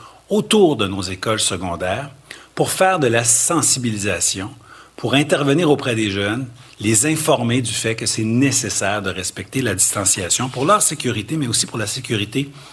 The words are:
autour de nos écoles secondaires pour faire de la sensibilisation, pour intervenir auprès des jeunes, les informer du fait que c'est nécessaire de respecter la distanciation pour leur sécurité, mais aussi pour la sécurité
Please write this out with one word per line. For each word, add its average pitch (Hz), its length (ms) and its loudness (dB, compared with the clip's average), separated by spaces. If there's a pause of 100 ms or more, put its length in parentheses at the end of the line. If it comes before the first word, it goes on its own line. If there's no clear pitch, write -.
(300)
autour 202 480 4
de 104 100 0
nos 95 140 -2
écoles 95 400 -4
secondaires 92 680 -4 (460)
pour 143 140 0
faire 190 300 2
de 135 80 4
la 117 180 4
sensibilisation, 104 1200 0 (460)
pour 117 200 -2
intervenir 147 540 4
auprès 127 240 2
des 110 160 0
jeunes, 104 380 -2 (320)
les 110 260 2
informer 131 560 2
du 117 120 -4
fait 113 220 -2
que 117 100 -6
c'est 110 180 -2
nécessaire 110 800 0
de 98 80 -4
respecter 90 520 -6
la 107 140 0
distanciation 95 720 0
pour 123 180 -4
leur 202 160 4
sécurité, 123 540 -2
mais 147 120 -2
aussi - 180 0
pour - 120 -10
la 110 80 -2
sécurité 117 640 -4 (240)